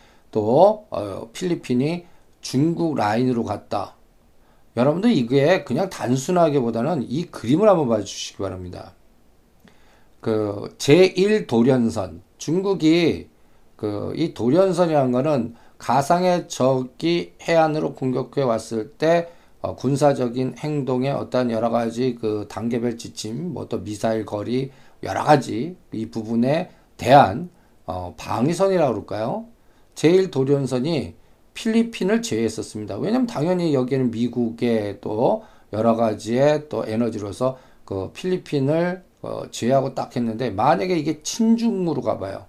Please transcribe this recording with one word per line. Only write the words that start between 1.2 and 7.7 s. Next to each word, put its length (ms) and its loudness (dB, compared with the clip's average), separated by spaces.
필리핀이 720 -2
중국 560 0
라인으로 480 0
갔다. 520 -8
여러분들 340 2
이게 540 2
그냥 240 -2
단순하게보다는 1200 0
이 160 -4
그림을 420 2
한번 220 4